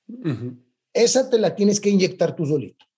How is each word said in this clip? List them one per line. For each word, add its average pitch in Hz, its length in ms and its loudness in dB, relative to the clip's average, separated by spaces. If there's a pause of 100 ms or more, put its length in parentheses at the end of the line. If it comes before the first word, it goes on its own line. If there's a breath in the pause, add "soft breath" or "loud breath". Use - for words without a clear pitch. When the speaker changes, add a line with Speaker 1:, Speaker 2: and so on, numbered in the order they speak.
Speaker 1:
Ujú. 131 500 -8 (360)
Speaker 2:
Esa 254 360 2
te 240 100 2
la 196 160 0
tienes 202 260 2
que 208 100 0
inyectar 180 440 0
tú 165 120 -4
solito. 139 380 -4 (140)